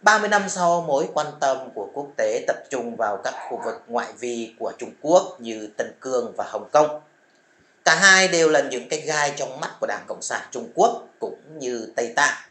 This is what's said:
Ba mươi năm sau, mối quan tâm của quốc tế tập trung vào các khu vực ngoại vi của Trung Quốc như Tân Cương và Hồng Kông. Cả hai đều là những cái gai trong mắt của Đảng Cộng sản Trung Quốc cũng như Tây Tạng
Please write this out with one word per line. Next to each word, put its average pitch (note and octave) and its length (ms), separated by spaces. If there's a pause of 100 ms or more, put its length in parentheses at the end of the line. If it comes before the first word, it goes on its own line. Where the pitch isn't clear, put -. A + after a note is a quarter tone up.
Ba G#3 160
mươi G#3 120
năm G3+ 200
sau, F3 380
mối D3 260
quan D3+ 140 (120)
tâm C3+ 180 (180)
của G2+ 180
quốc - 140 (100)
tế A2+ 300
tập A#2 100 (120)
trung A#2+ 260
vào G#2 280
các C3 100 (160)
khu A#2 160
vực A2 220
ngoại A#2+ 200 (120)
vi A#2 400
của A2 180
Trung A#2 140 (100)
Quốc F3 380
như A2 380
Tân G#2+ 220
Cương A#2+ 380
và G#2 100
Hồng - 240
Kông. D3+ 300 (840)
Cả D#3+ 100
hai F#3+ 320
đều E3 220
là D3 120
những C3 280
cái D#3 100
gai D3 360
trong C3 240
mắt E3 200
của G#2+ 80
Đảng G2+ 200
Cộng - 140
sản - 200 (100)
Trung A#2 240
Quốc - 320 (120)
cũng G2 200 (200)
như B2 360
Tây A#2+ 200
Tạng C#3+ 180 (180)